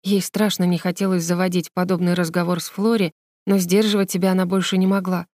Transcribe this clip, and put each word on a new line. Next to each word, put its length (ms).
Ей 160
страшно 440
не 140
хотелось 460
заводить 480
подобный 420
разговор 460
с 80
Флори, 440
но 140
сдерживать 540
себя 200
она 140
больше 300
не 100
могла. 500